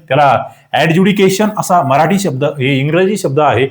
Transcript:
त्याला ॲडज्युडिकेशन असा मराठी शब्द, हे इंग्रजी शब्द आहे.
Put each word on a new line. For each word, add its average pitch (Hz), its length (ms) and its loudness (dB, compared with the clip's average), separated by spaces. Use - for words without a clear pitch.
त्याला 135 360 2
ॲडज्युडिकेशन 190 760 2
असा 175 240 0
मराठी 156 380 0
शब्द, 143 240 -4
हे 143 360 -2
इंग्रजी 180 380 0
शब्द 143 220 -2
आहे. 135 320 2